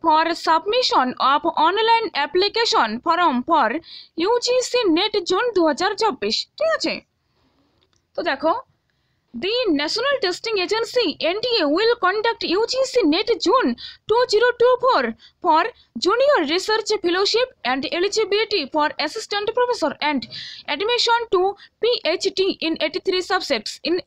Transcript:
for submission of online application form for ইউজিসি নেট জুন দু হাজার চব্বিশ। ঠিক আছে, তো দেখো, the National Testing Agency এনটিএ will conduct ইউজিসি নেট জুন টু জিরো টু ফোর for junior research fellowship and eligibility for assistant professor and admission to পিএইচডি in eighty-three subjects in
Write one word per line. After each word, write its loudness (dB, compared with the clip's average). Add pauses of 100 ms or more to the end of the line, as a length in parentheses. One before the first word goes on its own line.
for 4 (240)
submission 2 (240)
of 2 (260)
online 2 (180)
application 0 (160)
form 2 (140)
for 4 (540)
ইউজিসি 0 (160)
নেট 0 (160)
জুন 0 (120)
দু 2
হাজার -2 (100)
চব্বিশ। -2 (220)
ঠিক 0
আছে, -4 (1200)
তো -6 (100)
দেখো, 0 (920)
the -2 (260)
National -2
Testing -4
Agency 0 (240)
এনটিএ 0 (120)
will 2 (120)
conduct 0 (120)
ইউজিসি 0 (120)
নেট -2 (160)
জুন 4 (440)
টু 4 (140)
জিরো 4 (120)
টু 6 (140)
ফোর 2 (360)
for 4 (420)
junior 4 (140)
research -2 (140)
fellowship 0 (240)
and -2 (160)
eligibility 0 (120)
for 2 (180)
assistant -4 (100)
professor 0 (180)
and 0 (520)
admission 0 (140)
to 4 (400)
পিএইচডি 0 (200)
in -2 (120)
eighty-three -2
subjects -2 (140)
in 0 (120)